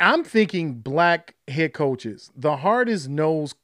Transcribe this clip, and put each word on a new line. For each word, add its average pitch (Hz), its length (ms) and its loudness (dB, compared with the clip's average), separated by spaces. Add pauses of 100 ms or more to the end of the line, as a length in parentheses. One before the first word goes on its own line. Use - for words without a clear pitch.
I'm 262 240 4
thinking 170 560 0
black 165 540 0 (140)
head 151 260 -2
coaches, 123 600 -4
the 147 220 -2
hardest 202 540 0
nosed 156 540 -2